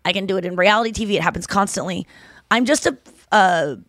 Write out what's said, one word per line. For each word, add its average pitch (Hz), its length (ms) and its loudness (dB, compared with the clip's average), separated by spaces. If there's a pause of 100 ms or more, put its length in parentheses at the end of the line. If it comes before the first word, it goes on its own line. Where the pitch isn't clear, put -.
I 180 80 0
can 196 120 -4
do 190 120 -2
it 180 80 -4
in 180 100 -6
reality 214 360 2
T 214 140 -6
V. 202 120 -2
It 151 40 0
happens 175 240 -4
constantly. 190 640 -4 (420)
I'm 233 160 2
just 285 200 2
a, 294 120 -2 (340)
a 170 460 2 (120)